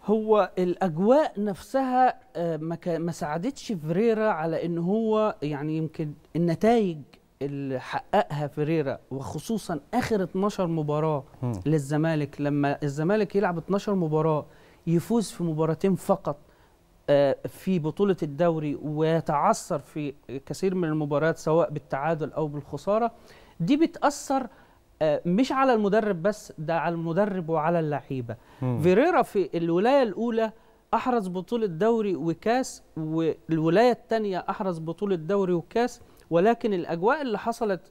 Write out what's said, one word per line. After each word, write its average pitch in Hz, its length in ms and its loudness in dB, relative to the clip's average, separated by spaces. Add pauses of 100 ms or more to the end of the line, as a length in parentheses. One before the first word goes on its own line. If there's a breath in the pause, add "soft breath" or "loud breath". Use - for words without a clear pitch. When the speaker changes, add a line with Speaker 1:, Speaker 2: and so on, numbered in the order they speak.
Speaker 1:
هو 214 540 2
الأجواء 190 800 2
نفسها، 254 720 0 (220)
آه، 165 200 -2
ما 160 180 -6
كا-، 165 240 -4
ما 170 140 -2
ساعدتش 170 600 -6
فيريرا 208 560 0
على 165 380 -2
إن 175 120 -2
هو، 214 640 0
يعني، 151 340 -4
يمكن 160 360 -4 (240)
النتائج 175 640 2 (440)
اللي 139 380 -6
حققها 147 640 -2
فيريرا، 147 520 -2 (120)
وخصوصًا 156 680 -6 (140)
آخر 226 280 2
اتناشر 190 440 0
مباراة 151 580 0 (180)
Speaker 2:
مم. 123 100 -2 (140)
Speaker 1:
للزمالك، 151 760 0
لما 143 420 0
الزمالك 160 540 0
يلعب 185 220 0
اتناشر 196 360 -2
مباراة 156 520 2 (400 soft breath)
يفوز 175 440 2
في - 120 -8
مباراتين 160 520 0
فقط، 170 420 -2 (760 soft breath)
آه، 143 260 4 (120)
في 190 300 -2
بطولة 160 440 0
الدوري، 156 600 0
ويتعثر 156 960 0
في 147 360 -8 (320)
كثير 185 280 -2
من 180 140 0
المباريات 156 500 0
سواء 160 320 2
بالتعادل 147 640 -4
أو 151 140 -4
بالخسارة، 170 640 -2 (500 loud breath)
دي 196 160 2
بتأثر، 285 720 0 (560 soft breath)
آه، 151 240 2
مش 202 260 2
على 269 220 4
المدرب 208 480 2
بس، 208 360 -4
ده 160 220 -2
على 170 140 -2
المدرب 170 540 -2
وعلى 165 320 2
اللعيبة. 135 560 -4 (260 loud breath)
Speaker 2:
مم. 127 200 0
Speaker 1:
فيريرا 247 400 4
في 190 260 0 (100)
الولاية 190 440 2
الأولى 226 500 -2 (420 soft breath)
أحرز 226 340 0
بطولة 185 380 -2
دوري 202 500 0
وكاس، 165 680 -2 (140)
والولاية 160 960 2
التانية 214 580 -4
أحرز 185 280 -4
بطولة 165 380 -2
دوري 180 360 0
وكاس، 226 480 -2 (300 soft breath)
ولكن 208 440 4
الأجواء 185 480 0
اللي 220 160 -4
حصلت 220 420 -4 (100)